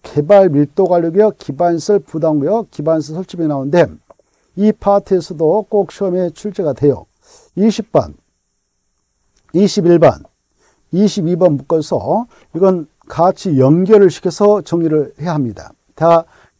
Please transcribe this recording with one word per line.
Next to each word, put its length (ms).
개발 460
밀도 380
관리구역, 520
기반설 640
부담구역, 720
기반설 460
설치비 300
나오는데 400
이 180
파트에서도 960
꼭 240
시험에 380
출제가 440
돼요. 320
이십 360
번, 220
이십일 460
번, 240
이십이 440
번 200
묶어서 680
이건 340
같이 500
연결을 520
시켜서 520
정리를 580
해야 140
합니다. 380
다 300